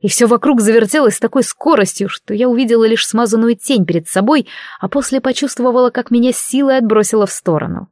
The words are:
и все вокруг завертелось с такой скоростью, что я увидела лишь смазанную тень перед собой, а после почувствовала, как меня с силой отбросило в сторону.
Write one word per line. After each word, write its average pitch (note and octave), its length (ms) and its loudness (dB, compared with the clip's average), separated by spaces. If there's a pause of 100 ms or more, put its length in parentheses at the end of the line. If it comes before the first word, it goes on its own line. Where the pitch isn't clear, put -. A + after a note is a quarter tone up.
и G#3 60 -2
все A#3+ 180 2
вокруг A#3 340 2
завертелось A3 540 2
с - 60 -2
такой A#3+ 240 0
скоростью, G3+ 640 0
что - 260 -10
я A#3+ 140 0
увидела A#3 360 2
лишь A3+ 220 0
смазанную A3+ 500 0
тень G#3+ 300 0
перед E3 220 -4
собой, A3 400 0 (320)
а F#3+ 80 -6
после C4+ 320 -2
почувствовала, B3+ 720 0
как A#3+ 200 -6
меня A#3+ 220 2
с A#3+ 40 -2
силой C4+ 400 0
отбросило G#3+ 480 2
в G3 80 -6
сторону. - 600 -4